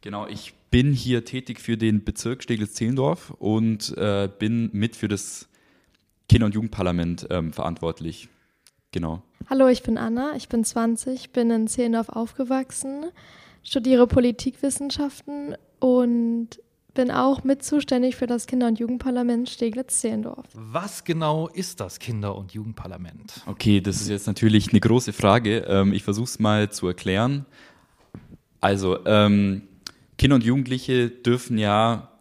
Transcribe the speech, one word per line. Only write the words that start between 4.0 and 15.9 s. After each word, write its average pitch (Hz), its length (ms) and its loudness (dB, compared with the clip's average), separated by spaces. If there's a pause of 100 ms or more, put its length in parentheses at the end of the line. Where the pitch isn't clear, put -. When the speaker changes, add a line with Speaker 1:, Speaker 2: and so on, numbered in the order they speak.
Speaker 1:
bin 113 340 -2
mit 104 240 -4
für 107 120 -4
das - 380 -6 (800)
Kinder- 117 180 8
und 104 80 0
Jugendparlament, 90 760 -2
ähm, 82 220 -2
verantwortlich. 82 760 -6 (640)
Genau. 82 300 -6 (260)
Speaker 2:
Hallo, 262 200 6
ich 254 140 4
bin 226 160 -2
Anna, 240 380 -4
ich 240 120 -14
bin 226 160 0
zwanzig, 233 680 -4
bin 233 180 2
in 220 160 2
Zehlendorf 226 420 -2
aufgewachsen, 262 1000 -6 (560)
studiere 254 440 4
Politikwissenschaften 277 1500 -2 (240)
und 240 800 2 (340)